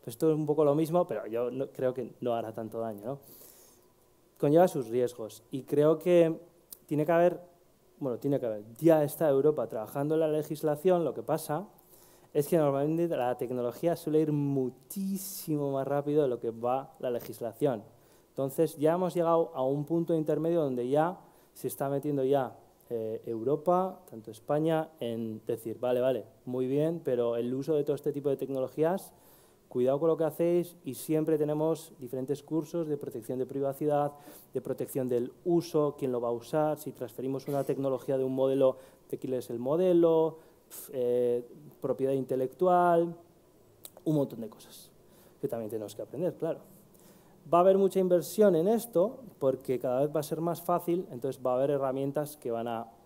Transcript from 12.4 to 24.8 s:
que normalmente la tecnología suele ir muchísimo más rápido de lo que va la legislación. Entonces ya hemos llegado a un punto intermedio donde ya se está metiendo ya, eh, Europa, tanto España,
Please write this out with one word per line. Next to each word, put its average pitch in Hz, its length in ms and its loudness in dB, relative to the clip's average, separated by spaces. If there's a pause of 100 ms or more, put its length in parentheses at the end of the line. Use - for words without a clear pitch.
que 175 100 2
normalmente 151 500 2
la 127 300 0
tecnología 123 580 -2
suele 156 240 0
ir 156 120 2
muchísimo 147 1400 -4
más 135 160 -2
rápido 143 340 0
de 139 60 2
lo 120 120 -2
que 117 120 -4
va 123 480 -4
la 127 100 -4
legislación. 117 720 -4 (460)
Entonces 143 480 -2
ya 151 160 4
hemos 180 220 -2
llegado 165 400 2
a 131 80 -2
un 143 220 0
punto 170 280 0
intermedio 160 480 0
donde 127 260 -2
ya 156 320 2 (340)
se - 140 -8
está 139 220 -4
metiendo 139 340 -2
ya, 131 320 0 (340)
eh, 113 360 -6
Europa, 151 840 0
tanto 113 200 -16
España, 156 600 0 (100)